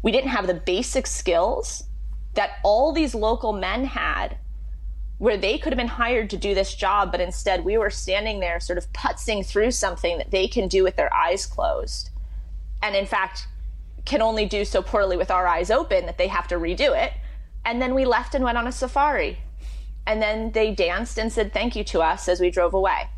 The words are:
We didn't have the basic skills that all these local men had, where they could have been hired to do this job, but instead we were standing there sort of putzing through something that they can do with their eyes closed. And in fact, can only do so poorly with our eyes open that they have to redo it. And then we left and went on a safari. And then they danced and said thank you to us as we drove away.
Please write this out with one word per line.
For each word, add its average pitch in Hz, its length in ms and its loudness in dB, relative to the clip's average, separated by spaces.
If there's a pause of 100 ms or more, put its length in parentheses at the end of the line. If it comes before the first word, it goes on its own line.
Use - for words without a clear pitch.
We 226 100 2
didn't 262 180 2
have 208 160 0
the 180 80 2
basic 202 520 0
skills - 760 0 (500)
that 202 180 0 (120)
all 240 280 6
these 285 220 2
local 220 380 2
men 202 320 -2
had, - 540 -2 (800)
where 214 180 2
they 196 220 0
could - 140 -2
have 247 60 0
been 240 80 0
hired 233 440 0
to 202 60 -4
do 202 180 0
this 190 200 0
job, 196 380 2
but 180 80 0
instead 180 440 0
we 208 140 2
were 208 120 2
standing 202 500 -2
there 170 200 -2
sort - 180 -4
of - 140 -8
putzing 220 540 -4
through 214 240 2
something 175 480 0
that - 120 -6
they 190 180 2
can 202 180 0
do 190 160 4
with 190 140 4
their 147 180 2
eyes 180 320 2
closed. - 640 -4 (720)
And 208 140 0
in - 100 2
fact, 190 400 -2 (580)
can 277 160 2
only 220 260 4
do 202 180 0
so 196 180 2
poorly 190 340 2
with 180 140 0
our 185 160 4
eyes 175 240 2
open 214 360 2
that 170 120 -8
they 180 100 4
have - 200 -2
to 180 80 0
redo 180 440 2
it. - 120 0 (520)
And 240 160 -2
then 254 140 0
we 269 100 4
left 247 300 2
and 262 100 2
went 240 140 2
on 233 80 -2
a 254 60 -4
safari. 269 680 0 (680)
And 214 140 2
then 220 320 0
they 214 220 2
danced 190 440 0
and 220 140 0
said 196 200 0
thank 226 240 0
you 147 80 -2
to - 180 0
us 170 260 2
as 180 120 2
we 180 100 6
drove 175 240 2
away. 190 440 2